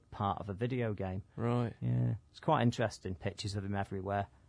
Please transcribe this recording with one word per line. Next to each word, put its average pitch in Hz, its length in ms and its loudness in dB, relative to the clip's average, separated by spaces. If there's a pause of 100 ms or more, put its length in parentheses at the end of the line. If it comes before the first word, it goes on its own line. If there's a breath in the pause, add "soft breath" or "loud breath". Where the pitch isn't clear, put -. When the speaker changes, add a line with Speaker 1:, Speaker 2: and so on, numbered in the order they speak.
Speaker 1:
part 101 300 0
of 101 100 -6
a 98 40 -4
video 120 400 0
game. 95 280 -2 (140)
Speaker 2:
Right. 120 460 0
Speaker 1:
Yeah. 123 320 2 (180)
It's - 80 -18
quite 147 240 4
interesting. 113 500 2
Pictures 101 420 -4
of 101 100 -2
him 101 100 -2
everywhere. 98 520 -2 (220 soft breath)